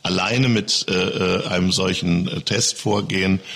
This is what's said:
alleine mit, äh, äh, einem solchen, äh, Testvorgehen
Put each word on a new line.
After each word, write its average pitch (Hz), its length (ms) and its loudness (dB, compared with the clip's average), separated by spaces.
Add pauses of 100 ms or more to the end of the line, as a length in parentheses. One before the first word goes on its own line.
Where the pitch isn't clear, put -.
alleine 101 440 0
mit, 107 400 0
äh, 95 60 -2
äh, 92 540 0
einem 90 240 2
solchen, 92 580 0
äh, 92 120 -4
Testvorgehen 98 1000 0 (140)